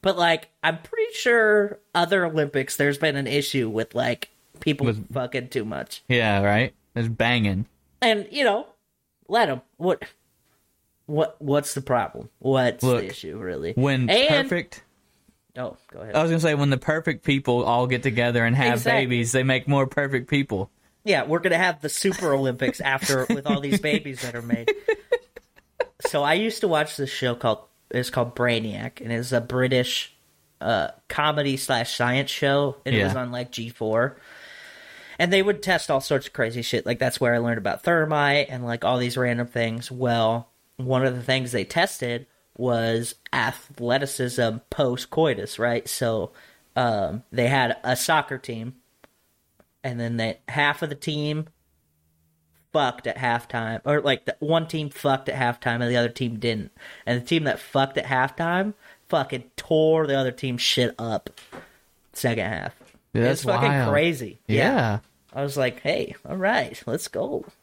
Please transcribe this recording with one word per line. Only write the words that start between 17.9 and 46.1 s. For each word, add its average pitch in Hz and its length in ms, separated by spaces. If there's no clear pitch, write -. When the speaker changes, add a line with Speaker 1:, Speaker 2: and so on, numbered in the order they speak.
Speaker 2:
together 120 420
and 117 100
have 131 180
Speaker 1:
Exactly. 127 340
Speaker 2:
babies, 120 240
they 131 100
make 131 260
more 139 200
perfect 135 420
people. 127 400
Speaker 1:
Yeah, 165 220
we're 160 140
gonna 170 180
have 170 240
the 147 80
Super 185 420
Olympics 131 480
after 135 480
with 139 200
all 147 120
these 143 220
babies 147 400
that 120 140
are 117 80
made. 117 320
Speaker 2:
<laughs> 403 60
Speaker 1:
So 147 160
I 147 140
used 185 260
to 214 60
watch 156 280
this 135 140
show 123 240
called, 117 280
it's 123 220
called 120 240
Brainiac, 113 640
and 113 100
it's 120 200
a 123 100
British, 127 720
uh, 95 280
comedy 147 480
slash 123 380
science 127 340
show, 139 460
and 131 100
it 104 80
was 95 100
Speaker 2:
Yeah. 127 80
Speaker 1:
on, 123 100
like, 123 200
G 117 180
four. 117 460
And 175 160
they 190 80
would 202 220
test 180 260
all 139 100
sorts 135 280
of - 60
crazy 120 280
shit. - 240
Like, 123 140
that's 127 200
where 120 140
I 117 60
learned 117 180
about 101 240
thermite 151 680
and, 127 140
like, 117 220
all 123 140
these 123 180
random 120 300
things. 117 440
Well, 117 580
one 127 260
of 127 120
the 120 80
things 131 280
they 107 140
tested 123 640
was 117 600
athleticism 123 1200
post-coitus, 127 880
right? 117 320
So, 113 420